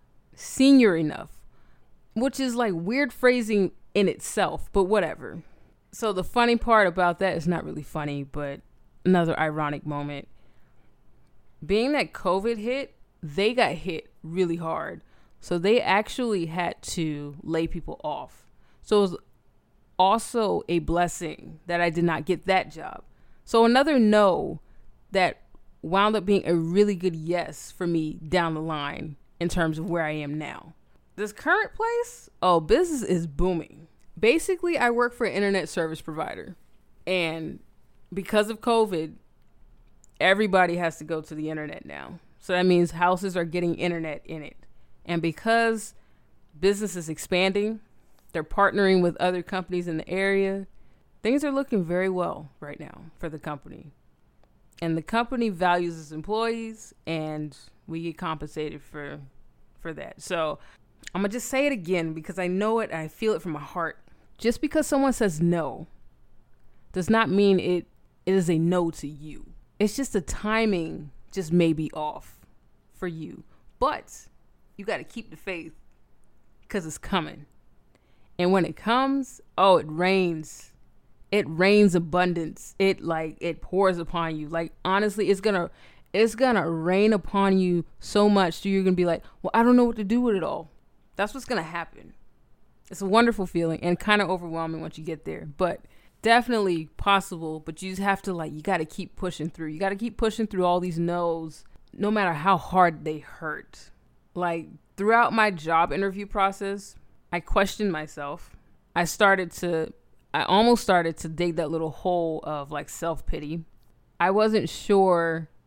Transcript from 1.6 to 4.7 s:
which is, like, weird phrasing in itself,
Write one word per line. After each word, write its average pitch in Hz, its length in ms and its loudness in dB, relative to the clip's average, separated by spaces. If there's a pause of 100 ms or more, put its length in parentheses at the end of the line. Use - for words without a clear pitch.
which 262 260 -2
is, 254 160 -2
like, 233 180 0
weird 226 380 0
phrasing 220 600 4 (200)
in 202 160 4
itself, 160 640 -2